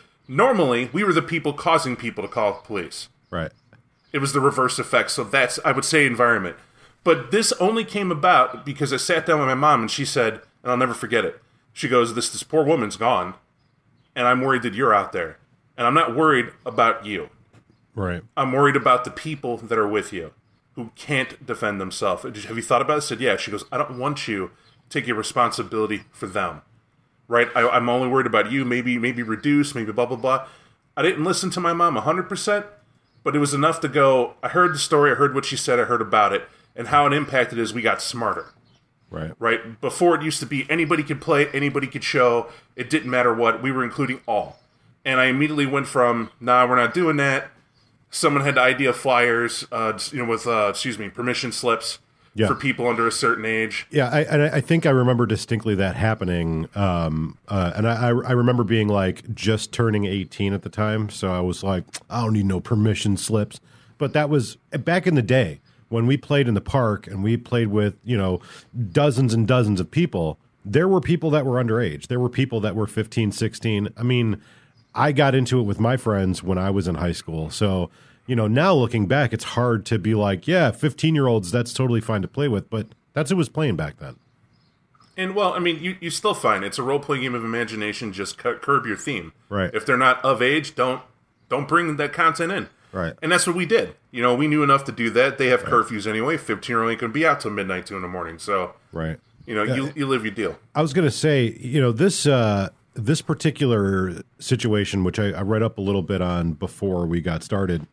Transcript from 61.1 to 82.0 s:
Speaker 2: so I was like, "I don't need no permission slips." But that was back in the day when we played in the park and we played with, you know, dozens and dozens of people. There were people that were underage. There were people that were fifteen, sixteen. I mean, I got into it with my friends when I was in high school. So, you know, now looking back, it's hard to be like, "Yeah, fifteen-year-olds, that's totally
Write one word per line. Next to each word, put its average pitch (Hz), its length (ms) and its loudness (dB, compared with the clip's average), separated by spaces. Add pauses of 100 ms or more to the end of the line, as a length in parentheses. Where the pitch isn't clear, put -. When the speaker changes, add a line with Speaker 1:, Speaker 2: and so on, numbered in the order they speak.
Speaker 2:
so 95 200 -4
I 90 100 0
was 90 220 -4
like, 95 200 -2 (260)
"I 117 140 -4
don't 110 100 0
need 101 140 2
no 92 120 -2
permission 104 560 0
slips." 104 440 -2 (400)
But 139 140 -4
that 151 180 2
was 139 240 0 (160)
back 170 340 0
in 180 80 2
the 139 80 4
day 107 380 2 (300)
when 113 180 2
we 139 100 4
played 143 300 2
in 113 80 2
the 98 60 0
park 113 440 0
and 95 180 -8
we 113 140 2
played 117 300 0
with, 104 260 0 (100)
you 120 140 -2
know, 92 240 0 (500)
dozens 135 400 2
and 113 160 2
dozens 110 320 2
of 87 120 -4
people. 87 480 -2 (260)
There 139 220 2
were 190 140 4
people 156 300 0
that 147 140 2
were 127 180 0
underage. 110 440 -2
There 123 120 -2
were 123 100 0
people 127 320 -2
that 98 140 -2
were 104 120 -2
fifteen, 107 440 -2
sixteen. 107 640 -2
I - 60 -12
mean, 120 400 0 (540)
I 139 160 2
got 135 240 4
into 127 240 2
it 120 40 2
with 101 160 -2
my 120 180 2
friends 98 440 0
when 92 160 -2
I 95 140 0
was 98 160 0
in 87 80 -2
high 85 160 -2
school. 80 400 -8
So, 95 400 -2 (340)
you 127 100 -2
know, 110 120 2
now 147 260 4
looking 117 320 2
back, 131 280 2
it's 110 100 -4
hard 117 440 0
to 113 120 0
be 107 160 0
like, 101 320 0
"Yeah, 160 240 2
fifteen-year-olds, 131 800 0
that's 120 220 -2
totally 120 280 0